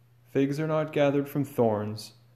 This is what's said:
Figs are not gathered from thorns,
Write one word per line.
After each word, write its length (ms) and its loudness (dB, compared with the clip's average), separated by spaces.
Figs 280 0
are 60 -2
not 260 -2
gathered 380 2
from 140 -2
thorns, 720 0